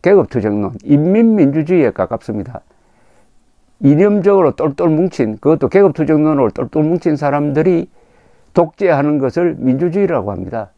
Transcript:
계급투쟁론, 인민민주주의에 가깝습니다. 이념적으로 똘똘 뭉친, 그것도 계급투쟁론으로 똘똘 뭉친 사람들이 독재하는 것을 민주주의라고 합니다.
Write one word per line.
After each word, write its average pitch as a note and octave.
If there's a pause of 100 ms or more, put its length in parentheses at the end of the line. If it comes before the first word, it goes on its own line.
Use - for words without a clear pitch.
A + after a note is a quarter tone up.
계급투쟁론, G#2+ (100)
인민민주주의에 D#3+
가깝습니다. A2 (1200)
이념적으로 F#3
똘똘 E3+
뭉친, D3+
그것도 C#3+
계급투쟁론으로 D3+
똘똘 C3+
뭉친 D#3+
사람들이 D3 (640)
독재하는 D#3+
것을 D#3
민주주의라고 D3
합니다. F#2+